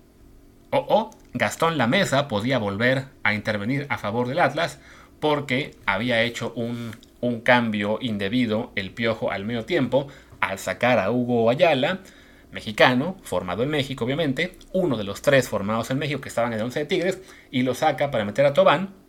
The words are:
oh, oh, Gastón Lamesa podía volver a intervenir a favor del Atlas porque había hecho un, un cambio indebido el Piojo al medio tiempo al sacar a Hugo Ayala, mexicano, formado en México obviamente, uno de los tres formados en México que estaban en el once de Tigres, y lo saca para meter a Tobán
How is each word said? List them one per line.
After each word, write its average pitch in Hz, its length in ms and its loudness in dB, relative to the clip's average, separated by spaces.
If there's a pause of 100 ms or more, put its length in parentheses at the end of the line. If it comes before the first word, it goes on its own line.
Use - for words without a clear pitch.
(680)
oh, 135 180 0
oh, 208 300 2 (160)
Gastón 147 460 0
Lamesa 139 480 2
podía 117 320 0
volver 117 460 0 (180)
a 107 100 0
intervenir 110 560 -2
a 107 80 -4
favor 117 300 -2
del 143 120 -2
Atlas 151 400 0 (400)
porque 143 560 -2 (120)
había 113 340 0
hecho 117 340 -4
un, 117 400 -6 (260)
un 120 200 -2
cambio 110 600 2
indebido 110 760 -2
el 95 160 -6
Piojo 113 400 -2
al 98 140 -6
medio 113 200 -6
tiempo 139 420 0 (320)
al 95 200 -4
sacar 120 400 2
a 95 100 0
Hugo 120 400 2
Ayala, 180 520 2 (500)
mexicano, 127 720 2
formado 90 400 -2
en 143 60 -2
México 135 360 -4
obviamente, 151 520 -2 (140)
uno 175 240 0
de 107 80 -4
los 98 200 -8
tres 135 260 4
formados 110 400 -2
en 131 80 0
México 143 240 -4
que - 80 -14
estaban 117 240 -2
en 107 60 -2
el 110 60 -2
once 127 140 -4
de 151 60 -2
Tigres, 180 340 0 (300)
y 127 140 0
lo 127 100 0
saca 143 380 0
para 110 140 0
meter 104 200 2
a 139 80 4
Tobán 185 400 4 (160)